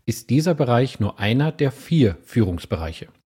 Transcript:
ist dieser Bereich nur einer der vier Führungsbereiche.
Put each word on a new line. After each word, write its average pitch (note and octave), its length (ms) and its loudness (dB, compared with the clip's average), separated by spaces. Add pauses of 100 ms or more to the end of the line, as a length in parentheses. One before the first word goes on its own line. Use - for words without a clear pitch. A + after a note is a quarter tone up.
ist - 240 -6
dieser D#3 260 2
Bereich B2+ 460 0
nur - 180 -4
einer B2+ 320 0
der C#3+ 220 -2
vier B2 500 2
Führungsbereiche. E2+ 840 -4 (160)